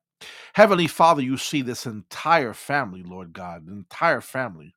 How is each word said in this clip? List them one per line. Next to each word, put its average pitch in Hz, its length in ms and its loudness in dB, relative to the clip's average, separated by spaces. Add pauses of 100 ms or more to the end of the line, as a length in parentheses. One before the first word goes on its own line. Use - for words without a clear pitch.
(540)
Heavenly 190 340 6
Father, 165 340 4
you 131 140 -2
see 139 260 -4
this 123 240 -8
entire 123 680 -2
family, 101 500 -6
Lord 90 300 -16
God, 85 320 -14
the 90 80 -16
entire 117 480 -2
family. 85 560 -10